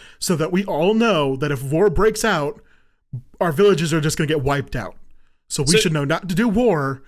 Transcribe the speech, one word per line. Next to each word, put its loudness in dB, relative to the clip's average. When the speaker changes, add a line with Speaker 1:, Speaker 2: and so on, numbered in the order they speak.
Speaker 1:
so -2
that -2
we 0
all 0
know 2
that -2
if -4
war 2
breaks 0
out, -2
our 0
villages 2
are 2
just -2
gonna 0
get 0
wiped -2
out. -8
So -4
we 2
Speaker 2:
So 6
Speaker 1:
should 0
know -2
not -4
to -4
do 2
war, 0